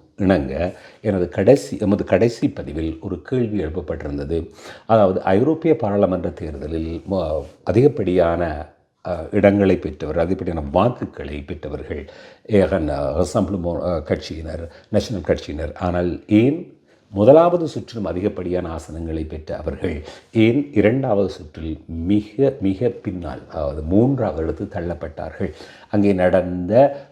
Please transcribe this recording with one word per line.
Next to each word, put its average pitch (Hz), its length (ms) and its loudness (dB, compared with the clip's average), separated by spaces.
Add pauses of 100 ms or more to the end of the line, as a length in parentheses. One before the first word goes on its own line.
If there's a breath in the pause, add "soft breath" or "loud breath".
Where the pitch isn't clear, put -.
(180)
இணங்க, 82 560 0 (280 loud breath)
எனது 92 280 0
கடைசி, 120 500 4
எமது 101 240 2
கடைசி 104 460 2
பதிவில் 80 520 -6
ஒரு 90 200 -6
கேள்வி 107 420 -2
எழுப்பப்பட்டிருந்தது. 80 840 -6 (360 loud breath)
அதாவது, 101 360 4
ஐரோப்பிய 151 540 2
பாராளுமன்ற 95 540 0
தேர்தலில் 80 720 -8 (100)
ம-, 78 320 -2 (200)
அதிகப்படியான, 87 1040 2 (400)
அ, 87 240 -6
இடங்களை 101 460 6
பெற்றவர், 78 420 -6
அதிகப்படியான 85 520 -2
வாக்குகளை 76 680 -2
பெற்றவர்கள் 73 680 -10 (360 loud breath)
ஏகன், 92 440 2
அ, 71 120 -4
Rassemblement, 85 800 -2
அ, 82 240 -2
கட்சியினர், 80 640 -6 (220 loud breath)
நேஷனல் 101 320 -2
கட்சியினர். - 540 -4
ஆனால் 87 520 -2
ஏன் 135 480 2 (340 soft breath)
முதலாவது 160 580 6
சுற்றிலும் 110 380 -8
அதிகப்படியான 90 640 -4
ஆசனங்களை 80 580 -8
பெற்ற 78 300 -10
அவர்கள் 73 460 -6 (300 loud breath)
ஏன் 117 400 4
இரண்டாவது 107 560 2
சுற்றில் 80 560 -10
மிக, 104 760 0
மிக 98 260 -2
பின்னால், 87 520 -8 (100)
அதாவது 76 320 -6
மூன்றாவது 101 640 2
இடத்து 80 240 -4
தள்ளப்பட்டார்கள்? 82 840 -8 (380 loud breath)
அங்கே 101 240 4
நடந்த 90 1000 2